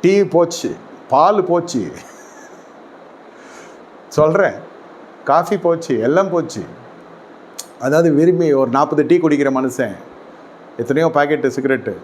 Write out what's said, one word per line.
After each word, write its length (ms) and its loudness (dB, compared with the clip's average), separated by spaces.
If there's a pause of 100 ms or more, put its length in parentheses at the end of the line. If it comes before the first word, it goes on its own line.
டீ 220 4
போச்சு, 520 -2 (340)
பால் 340 2
போச்சு, 480 -4 (2250)
சொல்றேன், 460 2 (720)
காஃபி 340 0
போச்சு, 420 -2
எல்லாம் 300 0
போச்சு. 320 -4 (1160)
அதாவது 320 2
விரும்பி 420 2
ஒரு 160 0
நாற்பது 360 0
டீ 120 4
குடிக்கிற 340 2
மனுஷன் 440 -4 (840)
எத்தனையோ 360 0
பாக்கெட்டு 460 0
சிகரெட்டு. 340 -2 (100)